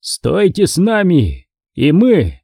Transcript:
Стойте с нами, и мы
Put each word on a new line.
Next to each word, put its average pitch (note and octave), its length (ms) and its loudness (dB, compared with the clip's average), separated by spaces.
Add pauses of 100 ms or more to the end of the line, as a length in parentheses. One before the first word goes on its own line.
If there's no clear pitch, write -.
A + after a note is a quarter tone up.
Стойте F#3+ 640 -2
с - 120 -4
нами, F3 680 0 (260)
и C3+ 180 0
мы F3 520 2